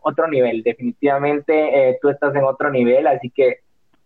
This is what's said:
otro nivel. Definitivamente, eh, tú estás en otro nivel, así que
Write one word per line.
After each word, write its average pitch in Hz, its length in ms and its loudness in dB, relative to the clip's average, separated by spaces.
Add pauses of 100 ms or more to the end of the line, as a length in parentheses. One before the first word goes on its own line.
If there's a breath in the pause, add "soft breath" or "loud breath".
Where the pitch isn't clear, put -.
otro 156 260 -2
nivel. 123 340 -2
Definitivamente, 139 1300 0
eh, 127 100 -2
tú 143 80 2
estás 139 260 -2
en 139 100 0
otro 135 260 -2
nivel, 131 360 2
así 127 240 -2
que 127 280 0 (480)